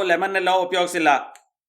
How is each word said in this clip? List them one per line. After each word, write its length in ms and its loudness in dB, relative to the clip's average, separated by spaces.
ಲೆಮನ್ 320 0
ಎಲ್ಲ 240 0
ಉಪಯೋಗಿಸಿಲ್ಲ, 500 0